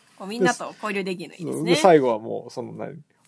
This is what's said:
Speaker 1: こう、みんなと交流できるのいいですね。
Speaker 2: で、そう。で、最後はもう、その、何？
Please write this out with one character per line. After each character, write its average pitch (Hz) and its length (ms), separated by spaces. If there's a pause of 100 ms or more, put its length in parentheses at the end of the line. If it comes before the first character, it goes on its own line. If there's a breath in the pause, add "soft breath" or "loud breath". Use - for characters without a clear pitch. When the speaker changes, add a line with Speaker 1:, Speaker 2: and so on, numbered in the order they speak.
(180)
Speaker 1:
こ 208 60
う、 185 40
み 233 120
ん 196 40
な 156 100
と 151 180 (100)
交 214 120
流 196 100
で 190 120
き 175 80
る 139 60
の - 60
い 180 60
い - 20
で 156 80
す 135 100
ね。 - 0
Speaker 2:
で、 - 0
そ - 0
う。 - 40
で、 - 100
最 190 220
後 131 100
は 113 100
も 110 300
う、 - 20
そ 127 120
の、 113 100
何？ - 240 (320)